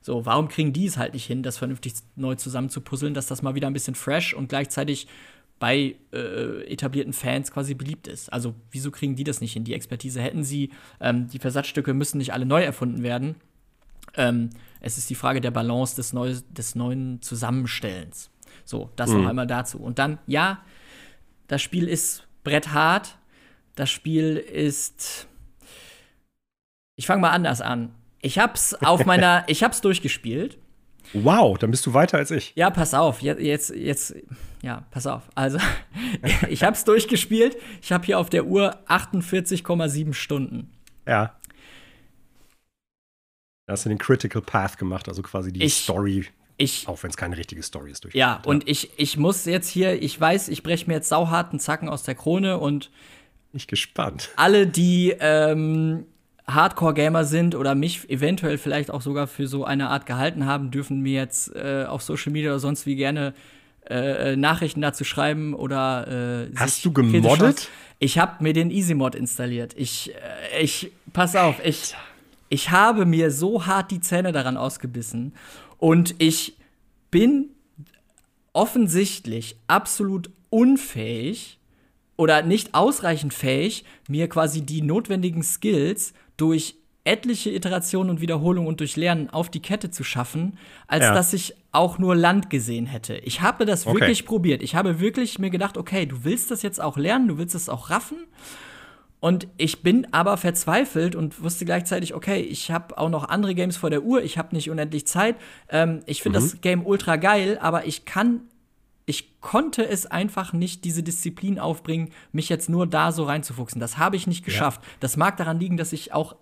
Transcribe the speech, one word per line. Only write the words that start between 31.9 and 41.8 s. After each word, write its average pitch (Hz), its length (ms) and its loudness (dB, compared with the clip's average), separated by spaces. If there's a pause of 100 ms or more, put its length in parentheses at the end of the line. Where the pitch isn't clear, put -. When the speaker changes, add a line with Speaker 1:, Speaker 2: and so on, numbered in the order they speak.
Speaker 2:
weiter 156 240 6
als 143 140 0
ich. 147 240 -4
Speaker 1:
Ja, 180 160 4
pass 170 240 0
auf, 147 260 4
je-, 147 180 -2
jetzt, 151 300 -2
jetzt, - 460 -6 (480)
ja, 123 260 -8
pass 127 160 -8
auf. 120 160 -6 (140)
Also, 135 240 0 (440)
<laughs> - 460 0
ich 156 140 -2
hab's 214 200 2
durchgespielt. 220 720 4 (280)
Ich - 80 -4
hab 175 140 0
hier 196 120 2
auf 180 140 0
der 170 160 2
Uhr 190 400 2
achtundvierzig 180 760 0
Komma 170 240 0
sieben 147 280 -2
Stunden. 135 560 -4 (360)
Speaker 2:
Ja. 110 280 2 (2250)